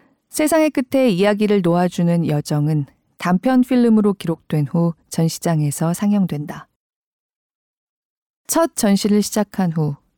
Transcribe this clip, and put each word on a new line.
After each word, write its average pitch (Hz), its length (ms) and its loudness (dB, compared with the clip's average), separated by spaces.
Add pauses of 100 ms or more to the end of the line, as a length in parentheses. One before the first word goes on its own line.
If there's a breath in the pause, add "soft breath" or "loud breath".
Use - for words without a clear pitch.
(300 soft breath)
세상의 311 400 0
끝에 262 400 0
이야기를 202 520 2
놓아주는 170 680 0
여정은 147 580 -2 (320)
단편 254 420 0
필름으로 226 540 2
기록된 160 540 -4
후 170 260 0 (160)
전시장에서 160 840 -2
상영된다. 175 760 -4 (1800)
첫 330 280 0
전시를 202 480 2
시작한 196 500 -4
후 151 240 -2 (220)